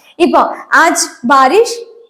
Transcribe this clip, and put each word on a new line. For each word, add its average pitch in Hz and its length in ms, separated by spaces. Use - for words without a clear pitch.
ഇപ്പൊ 320 200
ആജ് 311 520
ബാരിഷ് 277 680